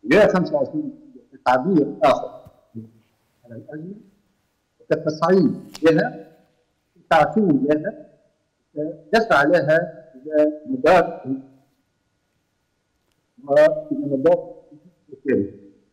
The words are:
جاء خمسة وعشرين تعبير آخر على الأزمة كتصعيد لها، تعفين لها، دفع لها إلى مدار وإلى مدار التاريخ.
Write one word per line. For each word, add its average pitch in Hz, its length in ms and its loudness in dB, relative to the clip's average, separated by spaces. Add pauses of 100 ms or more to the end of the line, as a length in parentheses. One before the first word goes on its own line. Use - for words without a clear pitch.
جاء 190 300 4
خمسة 165 220 -2
وعشرين 147 440 -6 (460)
تعبير 135 580 0
آخر - 380 0 (1040)
على 117 100 -20
الأزمة 156 400 -16 (960)
كتصعيد 160 640 0 (280)
لها، - 440 0 (840)
تعفين 151 600 2
لها، 156 400 -4 (1040)
دفع 190 300 2
لها 156 600 0 (120)
إلى 151 500 0
مدار 135 720 0 (2000)
وإلى 294 480 2
مدار 160 640 -2 (580)
التاريخ. - 360 -4 (440)